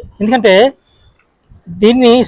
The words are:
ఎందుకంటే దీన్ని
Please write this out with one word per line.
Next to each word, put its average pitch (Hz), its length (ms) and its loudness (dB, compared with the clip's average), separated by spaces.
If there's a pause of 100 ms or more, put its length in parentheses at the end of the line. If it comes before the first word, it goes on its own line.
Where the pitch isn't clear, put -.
(180)
ఎందుకంటే 214 340 0 (1300)
దీన్ని 233 320 2 (140)